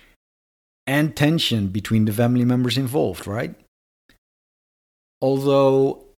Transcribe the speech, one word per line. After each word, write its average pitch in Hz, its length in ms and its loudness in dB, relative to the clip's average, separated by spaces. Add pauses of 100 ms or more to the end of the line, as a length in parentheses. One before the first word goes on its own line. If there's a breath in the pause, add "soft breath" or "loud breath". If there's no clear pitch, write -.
(880 soft breath)
and 147 280 0
tension 147 520 0
between 107 380 0
the 110 80 -2
family 120 320 2
members 123 320 0
involved, 123 500 -4
right? 120 260 -8 (1700)
Although, 135 840 2 (140)